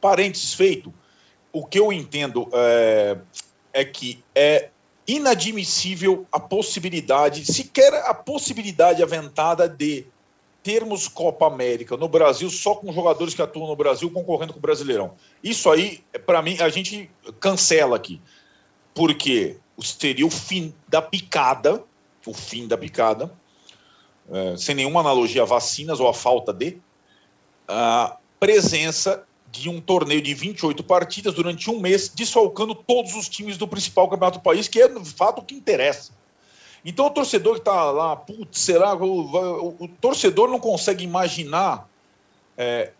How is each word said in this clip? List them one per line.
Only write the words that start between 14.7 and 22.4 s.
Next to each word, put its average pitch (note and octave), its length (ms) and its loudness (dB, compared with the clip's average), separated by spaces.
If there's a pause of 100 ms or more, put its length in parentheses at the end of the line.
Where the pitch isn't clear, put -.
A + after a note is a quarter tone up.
Isso G#3+ 260 0
aí, E3+ 320 2 (240)
pra E3+ 160 4
mim, E3+ 200 -4
a E3 80 2
gente F#3+ 420 -8 (260)
cancela D#3+ 600 2
aqui. - 240 -10 (720)
Porque C3+ 640 0 (240)
seria C3 440 -2
o E3 60 2
fim E3 420 -8 (140)
da D#3 140 2
picada, D#3 840 0 (420)
o A2+ 80 -12
fim A#2 320 -12